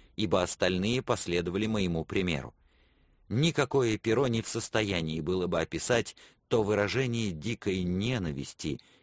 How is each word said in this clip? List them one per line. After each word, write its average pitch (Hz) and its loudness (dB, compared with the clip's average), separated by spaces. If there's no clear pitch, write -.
ибо 95 2
остальные 95 0
последовали 90 0
моему 90 0
примеру. 80 -2
Никакое 131 2
перо 113 2
не 113 0
в - -8
состоянии 90 -2
было 90 0
бы 87 0
описать 104 0
то 113 2
выражение 107 0
дикой 92 -4
ненависти 90 -4